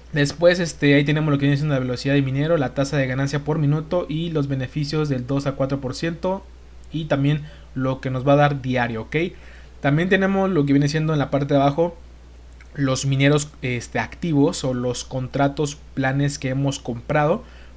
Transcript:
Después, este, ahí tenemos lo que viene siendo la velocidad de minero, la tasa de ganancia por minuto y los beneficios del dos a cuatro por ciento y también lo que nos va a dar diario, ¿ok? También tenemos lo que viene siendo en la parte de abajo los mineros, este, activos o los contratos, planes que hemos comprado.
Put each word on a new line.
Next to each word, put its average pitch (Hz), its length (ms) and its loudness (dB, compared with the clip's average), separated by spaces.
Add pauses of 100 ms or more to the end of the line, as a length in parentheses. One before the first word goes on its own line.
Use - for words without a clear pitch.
(120)
Después, 165 500 4
este, 147 340 2
ahí 143 80 6
tenemos 156 260 0
lo 143 80 4
que 139 80 0
viene 143 120 4
siendo 151 160 0
la 131 80 0
velocidad 127 320 -2
de 143 80 4
minero, 139 340 0
la 127 180 -2
tasa 139 220 -2
de 135 100 0
ganancia 139 340 -2
por 151 200 -2
minuto 156 480 0
y 165 220 -4
los 147 180 -2
beneficios 143 600 -4
del 123 180 -2
dos 139 180 -2
a 135 80 -2
cuatro 139 280 -2
por 127 120 -6
ciento 180 520 -4 (440)
y 160 160 -6
también 147 360 0 (320)
lo 131 260 -2
que 135 100 -6
nos 127 160 -4
va 143 80 6
a 143 40 8
dar 143 240 4
diario, 120 400 -2
¿ok? - 140 -8 (680)
También 151 260 2
tenemos 190 420 2
lo 151 160 2
que 143 60 0
viene 143 160 4
siendo 156 240 0
en 151 80 0
la 135 120 -2
parte 143 220 0
de 139 60 4
abajo 151 380 2 (800)
los 131 300 0
mineros, 139 440 4 (120)
este, 123 380 -4
activos 143 640 0
o 131 100 -2
los 123 300 -4
contratos, 139 760 -2 (180)
planes 139 440 0
que 135 80 -6
hemos 139 320 -2
comprado. 147 640 0 (340)